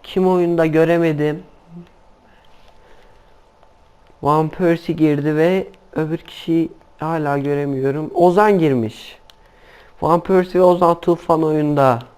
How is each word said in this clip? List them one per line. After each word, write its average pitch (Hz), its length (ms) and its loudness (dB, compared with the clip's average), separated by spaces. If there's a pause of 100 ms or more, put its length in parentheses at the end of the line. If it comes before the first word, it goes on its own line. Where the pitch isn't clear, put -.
kim 185 220 0
oyunda 170 380 2
göremedim. 160 760 0 (2750)
Van 156 260 0
Persie 165 460 -2
girdi 151 420 0
ve 180 320 0 (240)
öbür 156 260 -6
kişiyi - 540 -4 (260)
hala 151 400 -4
göremiyorum. 143 760 -4
Ozan 202 440 4
girmiş. 127 600 -2 (840)
Van 165 180 2
Persie 185 400 0
ve 185 40 6
Ozan 175 360 2
Tufan 170 420 0
oyunda. 147 560 0 (200)